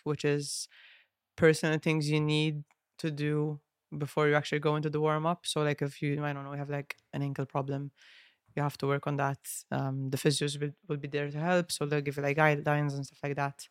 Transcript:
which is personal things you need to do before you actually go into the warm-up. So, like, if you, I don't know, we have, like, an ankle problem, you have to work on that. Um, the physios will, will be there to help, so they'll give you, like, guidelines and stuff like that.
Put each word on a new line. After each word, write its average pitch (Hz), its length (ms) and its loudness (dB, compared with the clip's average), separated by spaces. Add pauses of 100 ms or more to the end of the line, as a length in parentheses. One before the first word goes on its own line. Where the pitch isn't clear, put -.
which 147 200 -2
is 143 440 -2 (680)
personal 156 420 6
things 156 320 2
you 151 100 4
need 151 440 0 (340)
to 165 120 -4
do 151 500 -2 (360)
before 147 320 2
you 147 60 6
actually 147 260 0
go 151 160 2
into 156 140 -2
the 151 100 -2
warm-up. 156 460 0
So, - 160 0
like, 147 200 0
if 143 200 -6
you, 147 220 -2
I 147 80 -2
don't 139 120 -8
know, 139 60 -12
we 143 80 -8
have, 143 120 -6
like, 143 260 -6 (160)
an 139 100 -4
ankle 139 240 -4
problem, 139 460 -4 (640)
you 147 60 0
have 143 160 -2
to - 80 -2
work 139 200 0
on 147 120 0
that. 139 200 0 (320)
Um, 135 400 -2
the 135 80 -2
physios 143 420 0
will, 147 120 -4 (160)
will 151 100 -4
be 143 100 -8
there 143 220 -4
to 143 100 -8
help, 175 320 2
so - 140 -2
they'll 147 160 0
give 139 140 -4
you, 143 80 -4
like, 143 140 0
guidelines 147 560 4
and 139 120 -6
stuff - 160 -20
like 143 140 -4
that. 143 340 -4